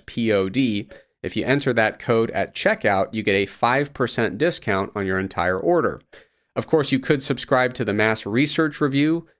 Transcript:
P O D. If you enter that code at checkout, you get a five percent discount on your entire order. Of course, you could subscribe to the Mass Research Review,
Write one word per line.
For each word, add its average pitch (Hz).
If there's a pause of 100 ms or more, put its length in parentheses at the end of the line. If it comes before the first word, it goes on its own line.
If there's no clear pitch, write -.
P 113
O 95
D. 107 (360)
If 113
you 101
enter 135
that 110
code 117
at -
checkout, 104
you 107
get 104
a 98
five 135
percent -
discount 110
on 101
your 95
entire 92
order. 151 (540)
Of 131
course, 156
you 135
could 139
subscribe 127
to 123
the 104
Mass 107
Research 147
Review, 151 (140)